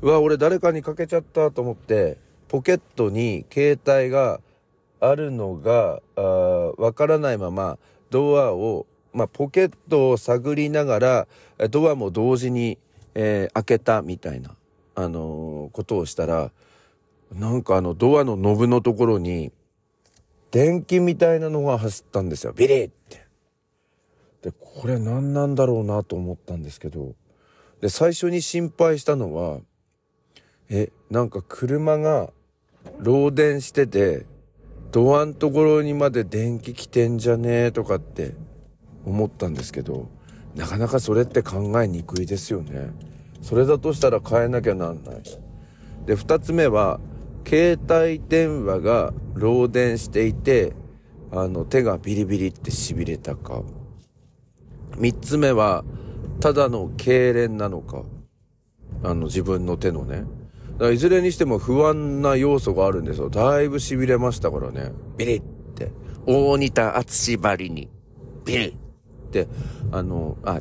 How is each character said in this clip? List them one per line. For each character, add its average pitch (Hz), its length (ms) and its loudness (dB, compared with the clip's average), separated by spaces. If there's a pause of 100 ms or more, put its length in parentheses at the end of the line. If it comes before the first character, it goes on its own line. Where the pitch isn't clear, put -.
う 135 80 2
わ、 156 100 6
俺 151 180 4
誰 165 220 2
か 175 140 2
に 156 80 -4
か 151 140 -8
け 165 120 -4
ち 175 80 -2
ゃ 170 40 4
っ - 40 -8
た 156 260 0
と 143 120 -6
思 123 120 -4
っ - 20 -8
て、 95 420 0 (320)
ポ 135 120 -2
ケ 180 120 4
ッ 180 80 0 (140)
ト 113 140 0
に 107 400 -2
携 143 380 2
帯 135 220 4
が 127 320 0 (580)
あ 135 160 4
る 147 160 -6
の 101 240 -6
が、 90 460 2 (160)
あ 98 40 -2
ー、 90 600 2
わ 117 100 2
か 147 160 0
ら 156 120 4
な 143 120 0
い 113 60 -2
ま 92 140 -6
ま、 92 280 -6 (300)
ド 143 280 2
ア 131 140 4
を、 98 340 -4 (280)
ま 113 120 0
あ、 - 40 -6
ポ 143 180 -6
ケ 185 180 2
ッ 175 60 -2 (160)
ト 143 220 4
を 123 80 4
探 123 380 -2
り 147 140 -2
な 147 140 0
が 123 160 0
ら、 123 280 2 (420)
ド 151 200 4
ア 147 60 2
も 104 160 -4
同 113 240 2
時 123 160 -2
に、 120 260 -2 (380)
え 107 340 0
ー、 - 40 -20
開 110 100 -2
け 113 160 2
た 110 220 2
み 87 160 -8
た 78 180 -8
い 64 60 -10
な、 65 100 -16 (440)
あ 92 120 -2
の 80 640 -8
ー、 - 0 -
こ 107 140 -8
と 104 140 -2
を 82 60 -2
し - 100 -12
た 85 100 -2
ら、 80 260 -2 (840)
な 107 200 -4
ん 123 100 -2
か、 95 140 2
あ 92 40 4
の、 90 120 -2
ド 123 260 6
ア 139 60 4
の 117 100 -2
ノ 101 200 2
ブ 117 120 4
の 120 140 4
と 120 120 2
こ 113 120 2
ろ 110 140 2
に、 85 340 -4 (960)
電 160 320 4
気 180 160 2
み 175 160 2
た 165 180 4
い 160 60 2
な 160 100 -4
の 151 120 -2
が 139 160 0
走 107 280 -4
っ - 60 -20
た 104 80 0
ん 92 80 -2
で 78 80 -4
す 67 100 -10
よ。 57 80 -6
ビ - 140 4
リ 135 80 6
ッ 120 140 0
っ - 40 -20 (160)
て。 - 160 -20 (1160)
で、 90 80 -8
こ - 360 -12
れ 127 120 0
何 127 340 -2
な 143 140 0
ん 143 80 -2
だ 131 100 4
ろ 123 120 2
う 110 60 -2
な 104 200 -2
と 90 120 -8
思 90 180 -6
っ 82 40 -12
た - 160 -14
ん 85 80 -8
で 73 80 -10
す - 100 -18
け 78 100 -10
ど。 71 260 -12 (680)
で、 104 80 0
最 165 240 2
初 175 160 -2
に 175 140 -2
心 170 340 -4
配 160 220 4
し - 40 -16
た 147 120 2
の 104 180 -4
は、 80 260 -6 (1120)
え、 104 220 -2 (180)
な 120 140 0
ん 113 80 -4
か 95 140 -8
車 151 520 0
が 151 340 0 (680)
漏 139 320 4
電 147 280 2
し - 100 -10
て 139 160 2
て、 98 400 0 (640)
ド 131 280 6
ア 151 60 2
ん 151 80 -8
と 151 160 0
こ 147 140 4
ろ 151 180 6
に 147 140 -2
ま 143 160 2
で 120 120 0
電 113 360 -2
気 117 140 -12
来 - 120 -14
て 120 220 2
ん 120 100 -2
じ 117 140 0
ゃ 117 40 4
ね 120 300 2
え 117 60 0
と 113 120 -4
か 101 120 0
っ 90 40 -2
て - 360 -10 (680)
思 101 200 -2
っ 104 40 -4
た - 180 -6
ん 78 80 -4
で 65 80 -8
す - 100 -12
け 69 80 -8
ど、 65 260 -8 (480)
な 82 120 -8
か 90 100 -6
な 113 100 0
か 127 120 2
そ 107 160 0
れ 113 80 4
っ - 20 2
て 117 160 0
考 101 400 -4
え 110 60 2
に 85 160 -4
く 90 180 -6
い 90 60 -4
で 98 100 -4
す - 160 -6
よ 92 80 -4
ね。 69 300 -10 (500)
そ - 140 -4
れ 127 100 6
だ 143 140 4
と 160 120 -2
し 143 80 -4
た 135 120 4
ら 110 100 0
変 117 220 2
え 117 40 0
な 123 140 -2
き 110 80 0
ゃ 98 60 0
な 87 160 -4
ん 80 120 -12
な 65 100 -16
い。 55 100 -16 (840)
で、 107 100 2
二 156 240 0
つ 165 140 -6
目 165 140 4
は、 104 340 2 (420)
携 165 360 4 (100)
帯 165 380 2
電 156 380 2
話 95 160 -2
が 104 320 2 (200)
漏 120 380 2
電 120 260 2
し - 140 -8
て 107 160 2
い 107 60 0
て、 117 400 2 (580)
あ 92 160 -2
の、 90 180 -4
手 131 160 2
が 107 160 0
ビ 101 160 -6
リ 101 120 0
ビ 98 120 -2
リ 95 120 -2
っ - 20 -12
て - 180 -12
痺 82 380 -4
れ 82 100 -6
た - 180 -8
か。 57 280 -10 (1300)
三 117 160 2
つ - 240 -4
目 143 140 4
は、 104 340 2 (560)
た 151 120 4
だ 139 160 4
の 104 280 -4
痙 127 360 4
攣 120 160 2
な 104 200 -4
の 90 120 -8
か。 - 220 -10 (1000)
あ 90 100 -2
の、 82 140 -2
自 92 160 -2
分 92 220 -2
の 87 120 -2
手 92 140 0
の 78 140 -6
ね。 78 200 -8 (480)
だ - 60 -10
か 120 60 2
ら 120 40 6
い 120 80 4
ず 147 100 2
れ 180 140 6
に 180 100 2
し 170 60 -6
て 170 80 2
も 120 120 0
不 127 300 2
安 147 340 0
な 139 140 4
要 139 240 4
素 101 140 -2
が 95 140 4
あ 98 40 2
る 92 100 -2
ん 80 40 -6
で - 80 -4
す 73 60 -6
よ。 69 100 -4
だ 139 320 2
い 143 80 2
ぶ 139 80 -4
痺 131 300 -2
れ 127 100 4
ま 123 140 0
し - 80 -6
た 85 120 0
か 73 80 -4
ら 65 120 -8
ね。 65 200 -8 (240)
ビ 113 100 -2
リ 117 100 0
っ 101 60 -4 (340)
て。 - 160 -8 (340)
大 139 320 4
仁 139 140 0
田 110 260 2
厚 123 400 -2
ば 101 180 2
り 90 140 -6
に。 80 200 -10 (540)
ビ 123 140 -2
リ 117 100 0
っ - 640 -16
て。 92 180 -2 (440)
あ 92 120 -4
の、 85 400 -4
あ、 90 180 -2